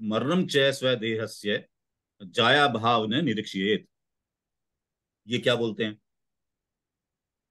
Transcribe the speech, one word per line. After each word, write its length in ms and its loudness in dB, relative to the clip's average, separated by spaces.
मरणम 460 0
च 100 0
स्वदेहस्य 1120 -2
जाया 460 4
भाव 380 2
ने 160 0
निरीक्षेत। 680 -2
ये 120 -2
क्या 180 2
बोलते 280 -2
हैं 100 -6